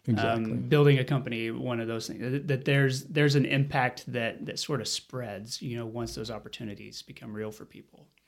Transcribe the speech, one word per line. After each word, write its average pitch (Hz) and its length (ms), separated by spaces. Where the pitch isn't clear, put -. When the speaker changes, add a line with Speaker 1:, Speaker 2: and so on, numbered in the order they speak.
Speaker 1:
um, 120 60
Speaker 2:
exactly. 113 400
Speaker 1:
building 143 440
a 127 60
company, 120 460
one 123 300
of 113 80
those 113 200
things, - 140
that, 135 260
that 139 160
there's, 139 400
there's 147 300
an 135 100
impact 139 680
that, 113 340
that - 120
sort 139 220
of 107 80
spreads, 113 720
you 123 160
know, 117 100
once 117 280
those 113 160
opportunities 104 720
become - 320
real 107 180
for - 140
people. - 400